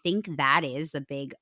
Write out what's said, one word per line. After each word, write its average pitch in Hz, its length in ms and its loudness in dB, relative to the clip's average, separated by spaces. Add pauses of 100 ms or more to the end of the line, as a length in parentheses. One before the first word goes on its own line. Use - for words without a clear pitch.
think 180 320 -2
that 143 300 4
is 143 260 -4
the 147 80 -4
big 139 420 -8